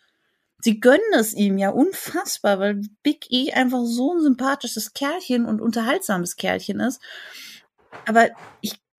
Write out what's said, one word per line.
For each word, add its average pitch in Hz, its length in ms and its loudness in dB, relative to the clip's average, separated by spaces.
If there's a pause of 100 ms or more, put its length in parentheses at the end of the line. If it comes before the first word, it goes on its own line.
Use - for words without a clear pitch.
(640)
Sie 220 180 2
gönnen 269 200 8 (140)
es 220 200 0
ihm 196 240 2
ja 196 120 2
unfassbar, 311 880 0
weil 202 220 0 (220)
Big - 280 -2
E 254 220 0
einfach 254 320 0
so 247 300 0
ein 339 80 2
sympathisches 269 720 0
Kerlchen 277 500 -2
und 220 160 -2
unterhaltsames 226 760 -2
Kerlchen 190 440 -4
ist. 226 220 -4 (1040)
Aber 226 220 6 (320)
ich - 200 -10 (180)